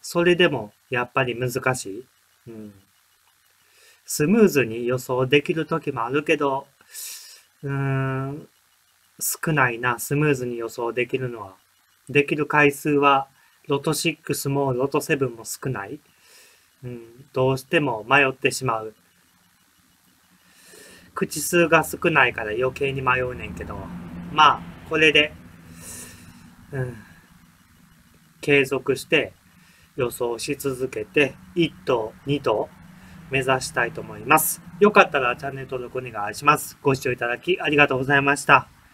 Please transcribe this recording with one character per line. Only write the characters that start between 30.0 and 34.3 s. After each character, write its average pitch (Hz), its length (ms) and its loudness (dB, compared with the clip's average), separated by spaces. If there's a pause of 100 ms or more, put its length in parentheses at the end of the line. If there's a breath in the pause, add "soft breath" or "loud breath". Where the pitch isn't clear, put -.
想 120 300 -4
し 147 160 -6
続 131 340 -4
け 107 160 -8
て、 147 300 0 (180)
一 170 180 2 (140)
等、 113 280 0 (120)
二 139 160 -2
等 120 260 0 (600 loud breath)
目 135 100 0
指 131 220 0
し - 120 -8
た 123 120 2
い 113 60 -4
と 113 100 -10
思 107 160 -12
い 107 80 -14
ま 151 140 6